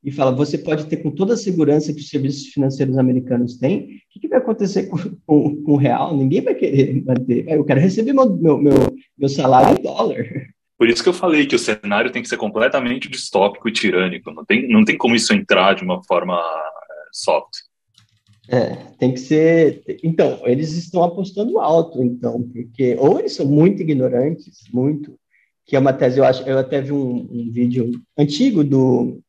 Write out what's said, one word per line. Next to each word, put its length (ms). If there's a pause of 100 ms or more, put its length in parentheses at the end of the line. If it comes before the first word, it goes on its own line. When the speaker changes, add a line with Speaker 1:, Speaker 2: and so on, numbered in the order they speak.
Speaker 1:
e 100
fala, 200
"Você 260
pode 280
ter 120
com 120
toda 240
a 40
segurança 540
que 80
os 80
serviços 460
financeiros 440
americanos 600
têm", 220
o 80 (240)
que, 80
que 80
vai 100
acontecer 460
com, 140 (280)
com, 380
com 100
o 20
real? 400
Ninguém 260
vai 120
querer 500
manter. 460
"Eu 160
quero 160
receber 320
meu, 160
meu, 300
meu, 360 (220)
meu 100
salário 500
em 40
dólar." 420 (540)
Speaker 2:
Por 100
isso 160
que 60
eu 40
falei 320
que 100
o 40
cenário 500
tem 120
que 80
ser 80
completamente 720
distópico 580
e 60
tirânico. 580
Não 140
tem, 240
não 160
tem 120
como 160
isso 200
entrar 420
de 80
uma 220
forma, 320
eh, 760
soft. 380 (1000)
Speaker 1:
É, 300 (200)
tem 140
que 80
ser... 640 (180)
Então, 440
eles 320
estão 260
apostando 560
alto, 420
então, 420
porque 540
ou 220
eles 140
são 120
muito 360
ignorantes, 800 (100)
muito, 480 (500)
que 60
é 40
uma 140
tese, 240
eu 80
acho, 240
eu 80
até 240
vi 100
um, 400
um 200
vídeo 400 (260)
antigo 460
do 640